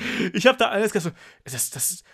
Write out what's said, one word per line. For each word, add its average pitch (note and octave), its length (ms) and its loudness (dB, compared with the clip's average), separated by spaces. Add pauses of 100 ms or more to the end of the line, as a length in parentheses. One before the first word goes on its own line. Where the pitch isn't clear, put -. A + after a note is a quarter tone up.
(320)
Ich G#3 140 0
hab B3+ 120 8
da A3+ 100 4
alles G#3+ 240 0
gedacht, F3 200 -2
so, - 380 -20
„Das, B2+ 200 -4
das, - 440 -6